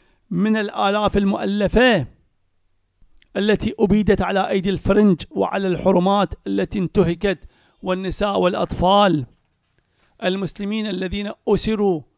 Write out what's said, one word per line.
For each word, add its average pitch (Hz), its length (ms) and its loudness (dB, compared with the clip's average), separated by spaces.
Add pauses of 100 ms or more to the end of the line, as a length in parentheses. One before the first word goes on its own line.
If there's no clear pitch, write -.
(300)
من 208 280 0
الآلاف 208 600 0
المؤلفة 202 880 2 (1300)
التي 208 420 0
أبيدت 202 420 2
على 190 280 -2
أيدي 196 200 -2
الفرنج 196 520 2 (100)
وعلى 196 360 -2
الحرمات 185 680 2 (140)
التي 196 320 -2
انتهكت، 175 600 0 (440)
والنساء 190 560 -4
والأطفال 180 840 2 (1000)
المسلمين 196 640 -4
الذين 190 440 -6 (160)
أسروا 202 540 0 (160)